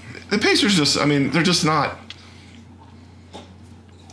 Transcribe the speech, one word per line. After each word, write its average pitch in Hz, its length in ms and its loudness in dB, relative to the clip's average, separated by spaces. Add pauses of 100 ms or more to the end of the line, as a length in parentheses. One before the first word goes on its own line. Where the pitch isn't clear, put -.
(300)
the 208 80 2
Pacers 262 380 2
just, 147 220 2
I - 80 2
mean, 139 240 2
they're 160 120 2
just 170 220 2
not, 151 340 0 (2250)